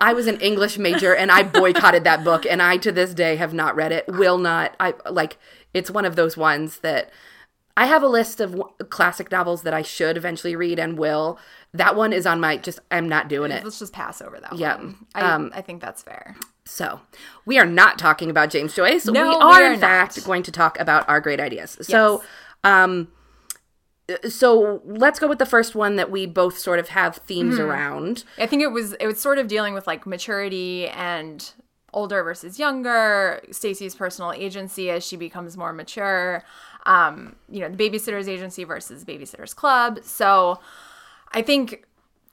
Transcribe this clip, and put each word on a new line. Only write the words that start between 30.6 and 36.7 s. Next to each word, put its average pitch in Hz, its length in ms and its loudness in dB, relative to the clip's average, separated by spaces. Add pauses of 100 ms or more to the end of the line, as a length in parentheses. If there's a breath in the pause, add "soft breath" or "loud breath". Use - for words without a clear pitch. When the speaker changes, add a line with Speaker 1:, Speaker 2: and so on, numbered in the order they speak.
Speaker 2:
and 160 600 -10 (420)
older 202 300 -4
versus 170 360 -12
younger, 233 840 0 (100)
Stacy's 196 440 -8
personal 180 380 -8
agency 190 560 -10
as 175 160 -4
she 190 100 -12
becomes 170 400 -14
more 170 160 -10
mature, 180 720 -6 (420 loud breath)